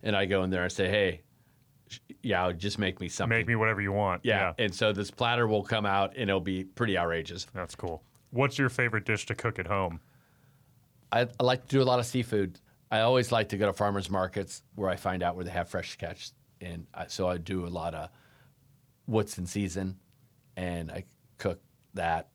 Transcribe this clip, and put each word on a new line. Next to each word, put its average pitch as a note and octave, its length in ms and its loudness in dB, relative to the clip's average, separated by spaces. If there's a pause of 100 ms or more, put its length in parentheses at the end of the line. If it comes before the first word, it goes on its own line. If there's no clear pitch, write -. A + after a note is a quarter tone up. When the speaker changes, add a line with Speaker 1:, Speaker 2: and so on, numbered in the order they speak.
Speaker 1:
And G#2 120 0
I G2 120 2
go F#2+ 180 2
in F#2 60 0
there F2+ 120 0
and F2+ 80 0
say, F#2+ 180 0
"Hey, F#2+ 340 2 (640)
sh-, - 100 -16 (240)
Yao, F2+ 300 2
just F2+ 260 -4
make F#2+ 220 0
me F2+ 80 -6
something." A2+ 280 0
Speaker 2:
Make A2+ 120 2
me A#2 80 2
whatever A2 240 2
you G2 120 0
want. G2 320 0
Speaker 1:
Yeah. G2 340 2
Speaker 2:
Yeah. A#2 60 2
Speaker 1:
And F#2+ 100 0
so G#2+ 180 2
this G2+ 180 -4
platter A#2+ 380 0
will G#2+ 160 2
come G#2+ 220 0
out, G2 300 2
and A2+ 120 -2
it'll F#2+ 120 4
be F#2+ 240 -4
pretty G2 340 0
outrageous. E2+ 560 -2
Speaker 2:
That's F2+ 200 -8
cool. E2 300 -8 (260)
What's B2+ 280 0
your C#3 100 4
favorite A2+ 380 0
dish G#2+ 200 0
to - 80 -4
cook - 240 -4
at F2+ 80 -4
home? F2+ 340 -2 (1080)
Speaker 1:
I, A2+ 120 4 (180)
I - 40 4
like B2+ 180 4
to - 60 -20
do C3+ 140 4
a - 20 6
lot B2+ 140 6
of A#2+ 60 2
seafood. G#2+ 560 0 (300)
I A2 100 4
always B2 320 4
like A2+ 160 4
to G#2 80 -2
go G2+ 100 4
to G2 60 4
farmers G2+ 380 0
markets F#2+ 520 -2 (120)
where F#2+ 160 0
I F2 60 0
find F#2 260 -2
out F2 120 0
where F2+ 120 -6
they - 40 -6
have F2 200 -4
fresh - 260 -6
catch. - 340 -10 (300)
And E2+ 320 -10
I, - 160 -10
so F#2+ 180 -2
I F2+ 120 0
do F2 280 -4
a - 20 -6
lot E2+ 260 -4
of D#2 160 -10 (960)
what's G#2+ 320 0
in F2+ 80 -6
season, F#2+ 500 -4 (600)
and F2 340 -6
I F2+ 120 -10 (340)
cook F2+ 220 -4 (340)
that. E2+ 400 -2